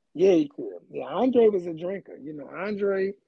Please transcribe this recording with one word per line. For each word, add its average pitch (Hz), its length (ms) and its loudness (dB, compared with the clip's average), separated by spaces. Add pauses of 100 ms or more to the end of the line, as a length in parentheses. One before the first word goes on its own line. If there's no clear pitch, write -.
(180)
Yeah, 190 140 6
he 156 160 4
could. 98 320 -12 (100)
Yeah, 135 140 -8
Andre 226 440 4
was 185 180 0
a 175 60 -6
drinker. 175 440 -10
You 147 160 -16
know, 143 200 -14
Andre 196 600 -2 (160)